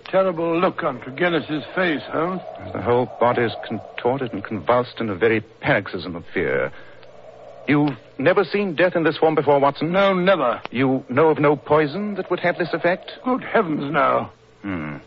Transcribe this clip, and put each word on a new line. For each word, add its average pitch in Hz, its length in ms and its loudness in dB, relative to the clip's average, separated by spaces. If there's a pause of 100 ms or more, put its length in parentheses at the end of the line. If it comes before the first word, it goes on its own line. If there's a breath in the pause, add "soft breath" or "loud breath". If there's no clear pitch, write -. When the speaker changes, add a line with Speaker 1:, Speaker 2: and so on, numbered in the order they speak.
Speaker 1:
terrible 170 520 0
look 180 240 0
on 139 160 -4
Tregennis's 151 680 -2 (120)
face, 170 340 0
Holmes. 170 300 -2 (320)
Speaker 2:
The 101 100 -6
whole 120 240 2 (140)
body 120 220 4
is 110 100 0 (120)
contorted 120 680 -4
and 98 100 -6
convulsed 117 560 0
in 113 100 -4
a 101 60 -2
very 110 260 4 (200)
paroxysm 95 560 -2
of 82 80 -12 (100)
fear. 65 380 0 (960 loud breath)
You've 147 280 2 (220)
never 185 240 4
seen 196 320 -2
death 175 220 2
in 165 80 2
this 156 140 0
form 160 180 4
before, 143 240 4
Watson? 143 320 0
Speaker 1:
No, 196 220 4
never. 175 460 2 (120)
Speaker 2:
You 131 360 0
know 143 200 4
of 151 100 2
no 151 160 4
poison 156 640 0
that 185 120 -8
would 175 120 -2
have 175 180 0
this 170 140 -4
effect? 175 400 -2 (120)
Speaker 1:
Good 254 200 -2
heavens, 151 480 0
no. 127 380 2 (320)
Speaker 2:
Hmm. 78 340 -8 (100)